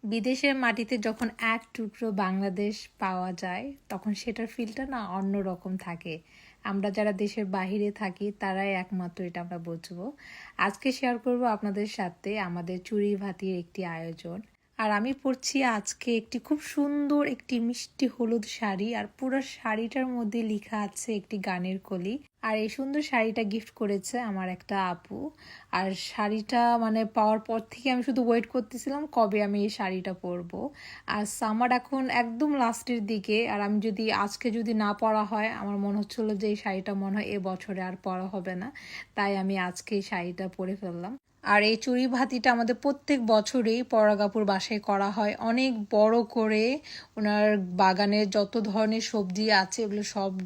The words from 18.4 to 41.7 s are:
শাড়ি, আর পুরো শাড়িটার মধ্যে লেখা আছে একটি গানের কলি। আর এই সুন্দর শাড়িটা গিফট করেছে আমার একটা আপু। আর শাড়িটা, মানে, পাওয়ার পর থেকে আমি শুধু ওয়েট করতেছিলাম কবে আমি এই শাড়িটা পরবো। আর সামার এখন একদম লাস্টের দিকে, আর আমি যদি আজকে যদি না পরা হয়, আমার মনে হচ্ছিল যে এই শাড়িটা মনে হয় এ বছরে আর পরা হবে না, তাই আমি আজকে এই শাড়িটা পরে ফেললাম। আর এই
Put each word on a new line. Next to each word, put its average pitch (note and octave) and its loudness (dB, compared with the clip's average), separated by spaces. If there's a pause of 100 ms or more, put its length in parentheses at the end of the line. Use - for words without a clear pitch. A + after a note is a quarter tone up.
শাড়ি, G3+ -2 (120)
আর G#3 -4 (120)
পুরো C4 0 (160)
শাড়িটার A#3 -2
মধ্যে A#3 -2 (120)
লেখা G#3 -4 (100)
আছে - -8 (100)
একটি G3+ -8 (100)
গানের F#3 -2 (100)
কলি। F#3+ -2 (320)
আর A3 0
এই A3 -2
সুন্দর C#4 0
শাড়িটা A3+ 2
গিফট A3 -6 (100)
করেছে G3+ -2 (140)
আমার F#3 -4
একটা F#3 -6 (180)
আপু। F3 -10 (540)
আর F#3+ 0 (220)
শাড়িটা, G#3+ 0 (220)
মানে, A3 2 (160)
পাওয়ার G#3+ 4
পর A3+ 0 (120)
থেকে - -4
আমি B3 2
শুধু B3+ 2
ওয়েট A#3 4
করতেছিলাম C4 -4 (140)
কবে G#3+ 4
আমি G3+ 0
এই G#3 0
শাড়িটা F#3 -4 (120)
পরবো। F3 -6 (560)
আর G#3 0 (160)
সামার A3+ 2
এখন C4+ -2 (180)
একদম A#3 0 (120)
লাস্টের A#3 0 (100)
দিকে, G#3 0 (160)
আর G#3 0
আমি G#3 2 (100)
যদি A3 -2 (200)
আজকে G3+ -4 (100)
যদি A3+ -2 (100)
না G#3 2 (120)
পরা G#3+ 4
হয়, A3 0 (120)
আমার G3+ -4
মনে G3+ 0
হচ্ছিল G#3+ -2 (140)
যে G#3+ 0
এই G#3 -2
শাড়িটা G3 -2
মনে G3 -2
হয় G#3 -2
এ - -2 (120)
বছরে F#3 -6
আর F#3 -8 (100)
পরা F#3 -4
হবে F#3+ -4
না, A3 -8 (480)
তাই G3+ 2 (120)
আমি G3 2 (120)
আজকে - -8
এই F#3+ -4
শাড়িটা F3+ -4 (120)
পরে F#3+ -4
ফেললাম। F3 -6 (400)
আর G#3 8
এই A3 4